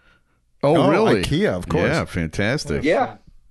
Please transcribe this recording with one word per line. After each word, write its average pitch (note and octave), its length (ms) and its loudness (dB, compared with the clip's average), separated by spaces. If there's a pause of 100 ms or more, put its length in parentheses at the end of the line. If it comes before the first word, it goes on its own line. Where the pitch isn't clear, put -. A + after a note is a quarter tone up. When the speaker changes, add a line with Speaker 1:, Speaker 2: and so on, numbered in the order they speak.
(640)
Speaker 1:
Oh, D3 140 2
Speaker 2:
Oh, E3 140 4
Speaker 1:
really? D#3+ 320 2
Speaker 2:
ikea, D3+ 320 0
of F2+ 140 -6
course. - 200 0
Speaker 1:
Yeah, C#3 160 0
fantastic. F2+ 800 -4
Speaker 3:
Yeah. F#3 340 0 (340)